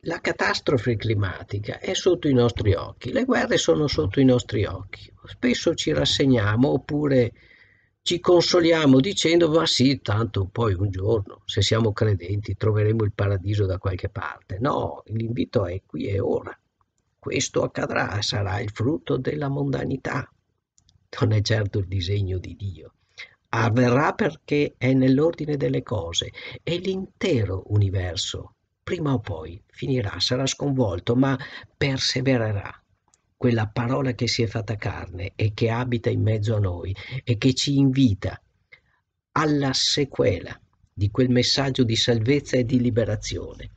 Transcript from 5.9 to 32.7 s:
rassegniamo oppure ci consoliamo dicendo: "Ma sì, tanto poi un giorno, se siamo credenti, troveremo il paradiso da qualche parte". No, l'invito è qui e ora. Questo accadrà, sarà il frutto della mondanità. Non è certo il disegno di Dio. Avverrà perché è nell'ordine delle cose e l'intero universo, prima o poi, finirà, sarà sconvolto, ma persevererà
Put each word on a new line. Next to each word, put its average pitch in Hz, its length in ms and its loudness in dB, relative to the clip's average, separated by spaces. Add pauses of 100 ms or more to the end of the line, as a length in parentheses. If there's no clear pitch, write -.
rassegniamo 127 800 2
oppure 139 640 2 (680)
ci 175 180 -2
consoliamo 165 840 6
dicendo: 170 500 4
"Ma 160 140 4
sì, 135 360 2
tanto 104 440 0
poi 110 280 0
un 98 160 0
giorno, 98 560 -2
se - 160 -2
siamo 110 300 2
credenti, 101 640 -2
troveremo 107 480 2
il 101 80 0
paradiso 101 540 -2
da 92 120 -2
qualche 95 320 -6
parte". - 500 -10
No, - 480 -4
l'invito 113 580 -2
è 90 200 -6
qui - 220 -8
e 98 120 -2
ora. - 380 -4 (640)
Questo - 440 -2
accadrà, 160 580 -4
sarà 101 400 -2
il 107 100 -6
frutto 135 460 -2
della 143 320 -4
mondanità. 139 840 -4 (880)
Non 107 140 2
è 107 80 4
certo 107 380 0
il 87 80 -4
disegno 92 520 -2
di - 160 -12
Dio. 85 380 -12 (560)
Avverrà 120 640 2
perché 147 640 -2
è 131 160 2
nell'ordine 147 640 2
delle 135 260 -2
cose 85 480 -6 (320)
e 170 140 -4
l'intero 180 880 -2
universo, 92 880 -2 (280)
prima 160 320 -2
o 120 60 0
poi, 82 480 -10
finirà, 120 520 -4
sarà 131 280 -2
sconvolto, 131 680 -2
ma 135 220 2 (400)
persevererà 127 1040 -2 (560)